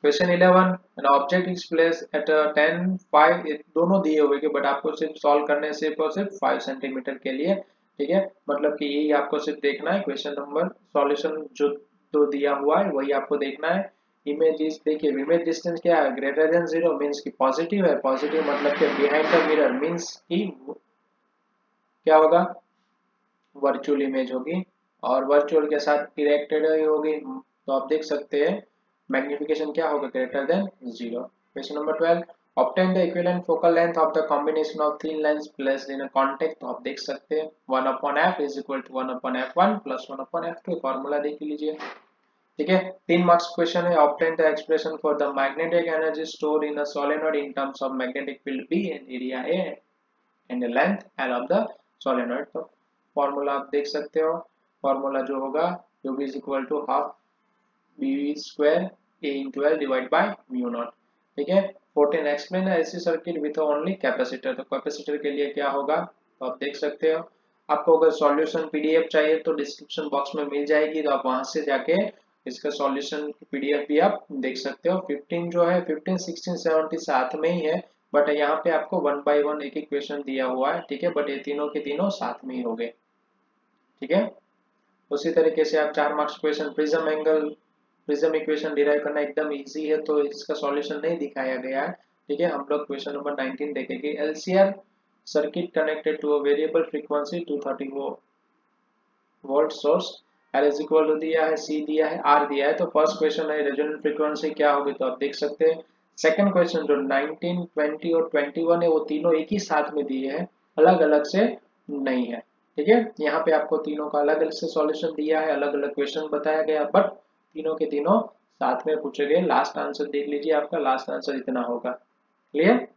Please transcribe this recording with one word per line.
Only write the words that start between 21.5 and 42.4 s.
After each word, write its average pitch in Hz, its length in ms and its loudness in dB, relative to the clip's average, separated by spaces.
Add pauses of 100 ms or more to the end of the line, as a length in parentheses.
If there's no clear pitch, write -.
क्या 156 100 8
होगा, 160 260 8 (1120)
वर्चुअल 139 460 0
इमेज 131 300 -2
होगी 151 320 -4 (380)
और 131 220 6
वर्चुअल 147 440 4
के 151 100 2
साथ 147 420 0
इरेक्टेड 147 520 2
ही 156 120 2
होगी। 151 320 2
तो - 560 -10
आप 135 160 0
देख 151 160 0
सकते 147 420 -2
हैं 196 120 0 (520)
मैग्निफिकेशन 143 640 -2
क्या 160 160 0
होगा, 143 200 -2
greater 127 400 -4
than 196 180 2 (300)
zero। 120 260 -6 (340)
Question 139 200 -8
number 151 240 -2
twelve, 170 200 4 (360)
obtain 185 380 2
the 185 100 2
equivalent 175 420 -2
focal 170 320 4
length 170 240 2
of 160 120 2
the 160 120 2
combination 151 580 -2
of 151 160 2
thin 156 220 -6
lines 151 340 0
placed 135 380 -2
in 135 100 -8
a - 20 -10 (120)
contact। 135 420 -2
तो 135 60 -10
आप 123 160 -8
देख 139 160 -8
सकते 143 420 -6
हैं 156 80 -6 (240)
one 131 200 0
upon 143 320 -2
f 175 200 2
is 135 160 -6
equal 131 240 -6
to 131 140 -20
one 127 160 -4
upon 127 260 -4
f 131 200 -6
one 208 140 4 (120)
plus 131 240 -6
one 135 140 -10
upon 165 260 -6
f 170 160 -12
two, 180 160 -4
फॉर्मूला 135 420 -2
देख 147 180 -4
लीजिए, 151 300 -4 (840)